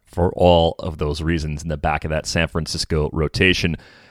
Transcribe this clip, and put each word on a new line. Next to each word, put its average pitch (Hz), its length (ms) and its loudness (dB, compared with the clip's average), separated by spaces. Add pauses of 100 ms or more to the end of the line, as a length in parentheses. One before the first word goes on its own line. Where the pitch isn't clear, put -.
for 87 320 -2
all 85 440 4
of 82 180 -6
those 76 240 -2
reasons 78 400 -2
in 85 60 -8
the 78 80 -4
back 76 280 -2
of 80 60 -4
that 78 160 -4
San 82 220 0
Francisco 78 640 -2
rotation. 82 640 2 (340)